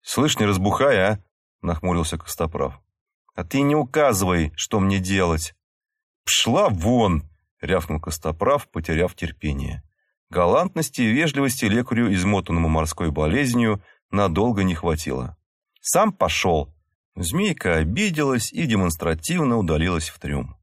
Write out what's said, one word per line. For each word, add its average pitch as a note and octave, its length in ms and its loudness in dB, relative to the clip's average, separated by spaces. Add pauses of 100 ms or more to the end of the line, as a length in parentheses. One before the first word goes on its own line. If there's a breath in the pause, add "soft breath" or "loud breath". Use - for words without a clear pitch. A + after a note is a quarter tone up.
"Слышь, - 380 -2
не G#2+ 60 4
разбухай, G#2 520 2
а?" G2+ 220 2 (420)
нахмурился E2+ 560 -2
Костоправ. D2+ 640 -6 (540)
"А - 80 -8
ты C3+ 180 -2
не C#3+ 140 2
указывай, G2 800 2
что - 240 -4
мне G2 200 2
делать". F2+ 560 0 (680)
"Пшла D#3+ 460 2
вон!" G2 600 2 (300)
рявкнул E2 400 -2
Костоправ, F2 720 -2
потеряв E2 460 -2
терпение. C#2 680 -6 (460)
Галантности D3 720 0
и A2 100 2
вежливости C#3 540 0
лекарю, A#2 480 0
измотанному F2+ 560 0
морской D#2+ 420 0
болезнью, A2 720 0 (260 soft breath)
надолго G2+ 540 2
не F2+ 120 2
хватило. D2+ 640 -4 (440)
"Сам G3+ 320 2
пошёл!" E2+ 600 0 (420)
Змейка F2+ 600 -2
обиделась C#3 760 0
и E3+ 120 -2
демонстративно G#2+ 920 0
удалилась E2 520 -2
в - 100 -18
трюм. C#2 440 -8